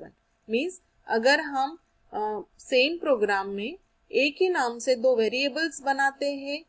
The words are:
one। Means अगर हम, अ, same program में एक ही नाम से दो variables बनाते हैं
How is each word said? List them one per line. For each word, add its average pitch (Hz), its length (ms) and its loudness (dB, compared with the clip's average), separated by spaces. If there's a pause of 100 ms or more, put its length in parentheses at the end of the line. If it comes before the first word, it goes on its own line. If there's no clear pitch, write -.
one। - 100 -20 (380)
Means 269 320 -4 (260)
अगर 254 320 2
हम, 285 380 -4 (360)
अ, 214 280 -6 (180)
same 269 380 0
program 208 520 0
में 214 280 -8 (340)
एक 285 300 2
ही 370 80 4
नाम 247 300 0
से 254 160 2
दो 226 200 2
variables 262 680 0
बनाते 277 520 0
हैं 285 360 -8